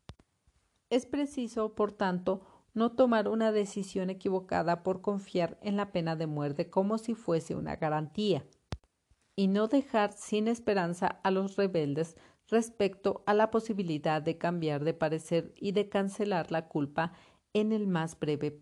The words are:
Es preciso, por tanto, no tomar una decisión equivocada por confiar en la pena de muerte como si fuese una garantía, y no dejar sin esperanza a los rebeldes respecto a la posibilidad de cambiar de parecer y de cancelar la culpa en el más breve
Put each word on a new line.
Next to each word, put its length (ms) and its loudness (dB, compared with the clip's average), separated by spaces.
Es 160 2
preciso, 680 -4
por 160 2
tanto, 500 -2
no 200 2
tomar 340 4
una 240 2
decisión 580 -2
equivocada 720 0
por 200 -2
confiar 600 -2
en 160 -2
la 140 -2
pena 240 0
de 100 -2
muerte 460 -2
como 260 2
si 160 -4
fuese 400 -2
una 220 -6
garantía, 720 0
y 120 4
no 200 4
dejar 460 2
sin 340 -2
esperanza 760 0
a 80 2
los 260 0
rebeldes 640 0
respecto 800 0
a 80 4
la 160 4
posibilidad 720 0
de 160 -2
cambiar 440 0
de 120 0
parecer 600 -2
y 180 -4
de 140 0
cancelar 640 -2
la 160 -2
culpa 460 -2
en 200 2
el 120 0
más 340 0
breve 420 -2